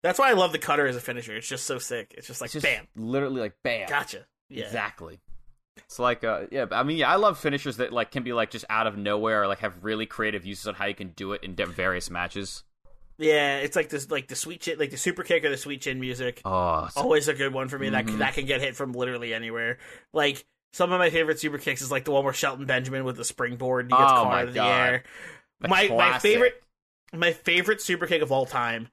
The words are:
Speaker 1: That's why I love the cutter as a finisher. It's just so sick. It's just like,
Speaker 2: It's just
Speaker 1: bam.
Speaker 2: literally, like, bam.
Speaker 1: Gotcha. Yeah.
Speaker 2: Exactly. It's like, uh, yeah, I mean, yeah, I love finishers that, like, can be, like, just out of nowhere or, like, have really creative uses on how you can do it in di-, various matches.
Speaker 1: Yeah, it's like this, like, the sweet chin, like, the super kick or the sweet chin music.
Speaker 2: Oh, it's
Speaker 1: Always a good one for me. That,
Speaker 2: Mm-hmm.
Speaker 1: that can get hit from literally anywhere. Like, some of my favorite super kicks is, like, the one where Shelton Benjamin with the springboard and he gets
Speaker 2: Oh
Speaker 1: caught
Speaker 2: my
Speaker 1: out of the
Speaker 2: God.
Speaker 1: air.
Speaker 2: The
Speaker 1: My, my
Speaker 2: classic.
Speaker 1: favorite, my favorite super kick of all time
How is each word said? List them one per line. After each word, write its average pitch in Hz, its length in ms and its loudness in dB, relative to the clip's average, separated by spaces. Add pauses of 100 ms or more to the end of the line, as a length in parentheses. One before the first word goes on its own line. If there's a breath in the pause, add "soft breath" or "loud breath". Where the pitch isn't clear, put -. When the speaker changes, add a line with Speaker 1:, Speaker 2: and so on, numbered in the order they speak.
Speaker 1:
That's 180 160 2
why 269 120 6
I 240 40 6
love 180 180 4
the 156 60 -4
cutter 147 280 2
as 127 100 0
a 120 40 -8
finisher. 117 360 -10
It's 113 120 -10
just 127 160 -8
so 131 140 -4
sick. 117 380 -8
It's - 120 -18
just 123 120 -12
like, 120 140 -10
Speaker 2:
It's 151 80 -4
just - 20 -2
Speaker 1:
bam. 123 300 0
Speaker 2:
literally, 131 460 -4
like, 107 240 -6
bam. 110 240 -2
Speaker 1:
Gotcha. - 380 -4 (220)
Yeah. 127 180 -10
Speaker 2:
Exactly. 104 520 -8 (600)
It's - 200 -18
like, 123 240 0
uh, 110 200 0 (100)
yeah, 127 180 -2
I 113 140 0
mean, 151 140 0
yeah, 139 120 4
I 175 60 6
love 202 240 4
finishers 139 380 -2
that, 123 140 -2
like, 117 200 -2
can 135 100 -4
be, 120 100 -6
like, 113 200 0
just 113 180 -10
out 110 160 2
of 104 100 -2
nowhere 104 460 2
or, 101 60 2
like, 98 100 0
have 90 240 -6
really 110 240 -2
creative 104 400 -4
uses 101 220 -8
on 101 60 -6
how 101 120 -4
you 101 80 -4
can 95 140 -12
do 95 240 -10
it 101 100 -8
in 95 140 -10
di-, 101 80 -2
various 90 440 -2
matches. 90 540 -8 (560)
Speaker 1:
Yeah, 151 400 4
it's 143 160 -4
like 156 140 0
this, 139 200 -6
like, 139 200 -4
the 127 80 -10
sweet 165 240 -8
chin, 160 180 -4
like, 147 140 0
the 131 40 -12
super 180 280 -2
kick 165 200 2
or 147 60 4
the 139 60 0
sweet 135 240 -10
chin 131 180 -4
music. 127 460 -6
Speaker 2:
Oh, 90 400 2
it's - 120 -8
Speaker 1:
Always 143 300 4
a 147 80 0
good 135 180 -2
one 131 160 -4
for 135 120 -8
me. 135 100 -4
That, 127 160 0
Speaker 2:
Mm-hmm. 107 120 -4
Speaker 1:
that 131 160 0
can 139 120 -4
get 135 140 0
hit 135 160 -4
from 131 160 -6
literally 120 420 -4
anywhere. 117 440 -4 (360 loud breath)
Like, 143 320 0 (260)
some 180 200 2
of 180 80 2
my 170 100 6
favorite 156 300 2
super 147 180 -4
kicks 135 240 -4
is, 131 80 -8
like, 135 140 -2
the 151 80 0
one 139 120 6
where 135 80 0
Shelton 135 340 -2
Benjamin 131 380 -2
with 127 120 -4
the 117 80 -10
springboard 123 640 -2
and 123 60 2
he 127 60 8
gets 135 140 10
Speaker 2:
Oh - 20 8
Speaker 1:
caught 123 160 6
Speaker 2:
my 123 120 2
Speaker 1:
out 123 60 -2
of 123 60 -10
the 110 60 0
Speaker 2:
God. 104 100 4 (180)
Speaker 1:
air. 123 140 2 (580 loud breath)
Speaker 2:
The - 80 -2
Speaker 1:
My, 185 140 6
my 208 60 4
Speaker 2:
classic. 123 340 4
Speaker 1:
favorite, 240 400 4 (500)
my 170 200 2
favorite 180 500 2
super 175 240 -2
kick 160 160 2
of 131 100 0
all 135 140 2
time 117 460 -2